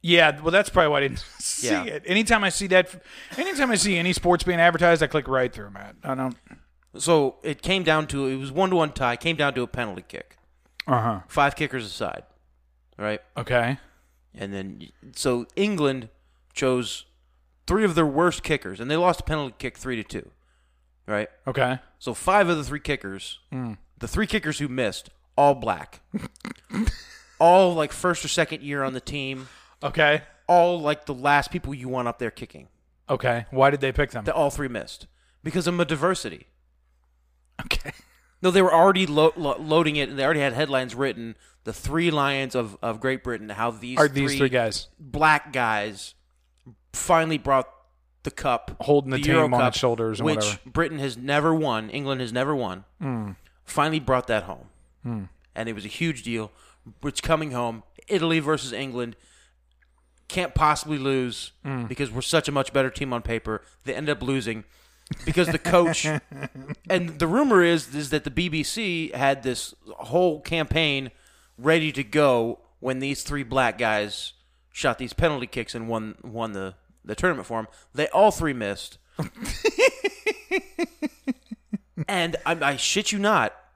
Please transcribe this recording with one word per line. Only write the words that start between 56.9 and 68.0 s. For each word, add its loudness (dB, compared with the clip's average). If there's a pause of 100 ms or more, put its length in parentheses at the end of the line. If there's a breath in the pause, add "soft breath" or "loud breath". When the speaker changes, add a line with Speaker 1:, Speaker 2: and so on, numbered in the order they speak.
Speaker 2:
It's -6
coming 0
home. -6 (240)
Italy 2
versus -2
England. -6 (1120 soft breath)
Can't -4
possibly 2
lose -2 (140)
Speaker 1:
Mm. -6
Speaker 2:
because -6
we're -6
such 0
a -4
much -2
better 0
team -6
on -4
paper. -4 (220 soft breath)
They -6
end -4
up -2
losing -4 (640 soft breath)
because 2
the -2
coach 2
Speaker 1:
<laughs> -8
Speaker 2:
and -2
the 2
rumor 4
is, 2
is -6